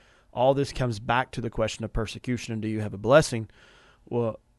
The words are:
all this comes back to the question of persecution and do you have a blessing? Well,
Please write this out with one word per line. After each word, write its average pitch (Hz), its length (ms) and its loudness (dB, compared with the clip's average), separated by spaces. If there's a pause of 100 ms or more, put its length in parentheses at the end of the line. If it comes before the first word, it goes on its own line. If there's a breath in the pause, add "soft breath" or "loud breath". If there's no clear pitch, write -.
(320 soft breath)
all 131 220 4
this 135 180 -2
comes 120 260 -2
back 123 340 0
to 120 100 -6
the 113 80 -6
question 110 340 -4
of 104 80 -10
persecution 117 640 -4
and 107 80 -4
do 110 60 -4
you 107 120 -2
have 104 140 -6
a 98 40 -10
blessing? 117 520 4 (580 soft breath)
Well, 117 320 -4 (180)